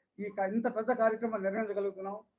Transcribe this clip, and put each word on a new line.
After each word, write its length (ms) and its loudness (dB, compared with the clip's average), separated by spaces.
ఈ 100 -4
క-, 0 -
ఇంత 360 2
పెద్ద 160 0
కార్యక్రమం 520 2
నిర్వహించగలుగుతున్నాం. 760 -2